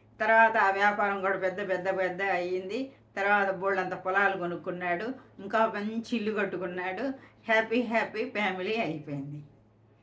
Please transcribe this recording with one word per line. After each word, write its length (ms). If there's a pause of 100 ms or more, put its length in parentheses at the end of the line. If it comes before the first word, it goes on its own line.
(200)
తర్వాత 360
ఆ 140
వ్యాపారం 500
కూడా 180
పెద్ద, 320
పెద్ద, 280
పెద్ద 240
అయ్యింది. 680 (240)
తర్వాత 340
బోల్డంత 440
పొలాలు 420
కొనుక్కున్నాడు, 680 (340)
ఇంకా 380
మంచి 400
ఇల్లు 240
కట్టుకున్నాడు. 640 (460)
హ్యాపీ, 340
హ్యాపీ 420
ఫ్యామిలీ 520
అయిపోయింది. 680 (600)